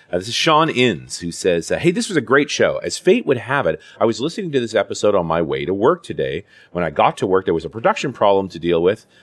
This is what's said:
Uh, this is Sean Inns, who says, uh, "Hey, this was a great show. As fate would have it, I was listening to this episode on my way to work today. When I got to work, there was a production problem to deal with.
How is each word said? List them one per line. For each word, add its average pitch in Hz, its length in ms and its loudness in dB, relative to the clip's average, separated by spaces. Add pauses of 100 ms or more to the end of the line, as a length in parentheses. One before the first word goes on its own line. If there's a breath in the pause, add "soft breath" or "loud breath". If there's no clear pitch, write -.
(120 soft breath)
Uh, 90 60 -2
this 92 80 -8
is 117 80 -6
Sean 160 340 2
Inns, 117 520 0
who 87 100 -6
says, 85 400 -2
uh, 87 80 0
"Hey, 165 140 2
this 220 160 -4
was 196 80 -4
a 147 40 2
great 131 300 2
show. 80 280 0
As - 200 -8
fate 220 260 2
would 135 140 0
have 113 300 -2
it, 80 120 -2 (200 loud breath)
I 110 40 2
was 110 160 0
listening 175 300 -6
to 139 100 0
this 113 140 -2
episode 104 400 2
on 90 120 2
my 82 160 0
way 71 220 -4
to 82 80 -2
work 131 300 2
today. 73 420 -6 (280 soft breath)
When 87 100 -4
I 80 80 -2
got 107 280 2
to 123 100 -2
work, 95 160 2
there 92 100 0
was 80 100 -2
a 80 60 -10
production 151 420 -2
problem 98 360 2
to 85 100 -14
deal 85 240 0
with. 98 240 0 (160 soft breath)